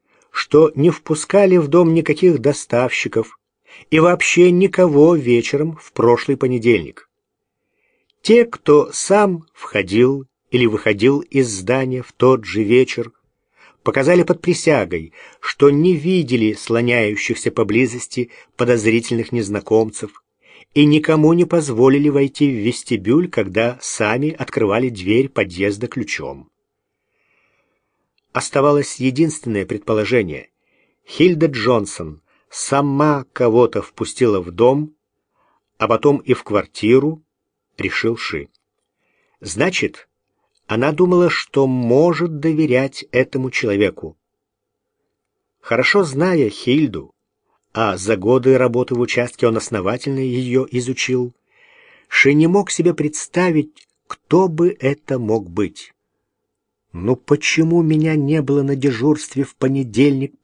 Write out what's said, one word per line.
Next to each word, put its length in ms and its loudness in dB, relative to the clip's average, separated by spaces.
что 380 4
не 160 2
впускали 680 2
в 120 0
дом 260 4
никаких 460 2
доставщиков 1000 -2
и 100 4
вообще 500 4
никого 680 4
вечером 640 0
в 120 -20
прошлый 440 2
понедельник. 720 -2
Те, 240 6
кто 480 2
сам 600 0
входил 720 0
или 160 2
выходил 540 0
из 280 -2
здания 540 -4
в 100 -20
тот 320 2
же 180 -4
вечер, 500 0
показали 420 2
под 180 -2
присягой, 720 -2
что 300 2
не 240 4
видели 580 0
слоняющихся 960 -2
поблизости 800 -2
подозрительных 760 -2
незнакомцев 880 -2
и 100 4
никому 480 4
не 140 2
позволили 640 2
войти 400 0
в 60 -4
вестибюль, 760 -2
когда 500 -2
сами 520 -4
открывали 580 -2
дверь 400 -2
подъезда 560 -4
ключом. 640 -10
Оставалось 600 0
единственное 680 -2
предположение. 840 -4
Хильда 400 2
Джонсон 720 -4
сама 800 -2
кого-то 480 2
впустила 600 -4
в 80 -16
дом, 440 0
а 100 -2
потом 300 2
и 160 -2
в 100 -6
квартиру, 800 0
решил 400 -4
Ши. 320 -10
Значит, 640 -4
она 260 -2
думала, 380 2
что 360 -2
может 720 0
доверять 720 -2
этому 400 -2
человеку. 680 -4
Хорошо 420 0
зная 460 0
Хильду, 640 -4
а 240 -2
за 220 -2
годы 400 2
работы 360 -2
в 60 -2
участке 460 -2
он 100 0
основательно 640 -6
её 540 -4
изучил, 600 -4
Ши 280 2
не 140 4
мог 220 0
себе 220 0
представить, 960 -4
кто 420 0
бы 300 -2
это 400 -4
мог 300 -4
быть. 460 -8
"Ну 160 0
почему 680 0
меня 340 0
не 240 0
было 220 0
на 120 -2
дежурстве 720 -2
в 120 -14
понедельник 760 0